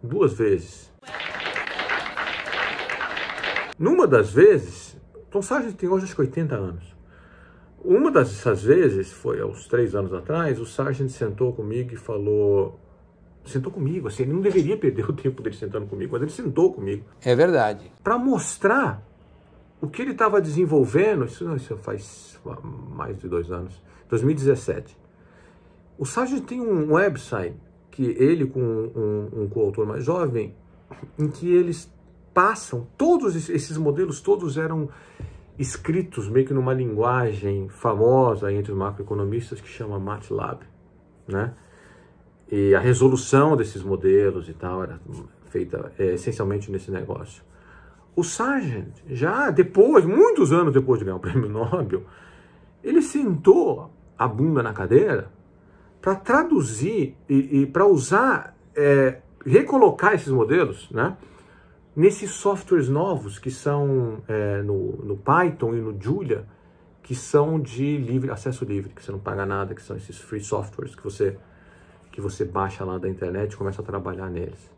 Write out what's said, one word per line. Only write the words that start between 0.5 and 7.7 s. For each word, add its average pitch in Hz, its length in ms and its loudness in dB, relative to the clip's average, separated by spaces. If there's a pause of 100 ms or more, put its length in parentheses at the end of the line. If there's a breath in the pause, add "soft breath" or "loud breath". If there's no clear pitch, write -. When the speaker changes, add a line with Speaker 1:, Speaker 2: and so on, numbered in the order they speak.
Speaker 1:
Numa 277 280 4
das 107 260 4
vezes, - 680 6 (320)
Tom 202 120 -2
Sargent 233 340 -4
tem 185 100 -4
hoje 190 200 0
acho - 80 -12
que - 80 0
oitenta 165 320 -2
anos. 90 420 -10 (880 soft breath)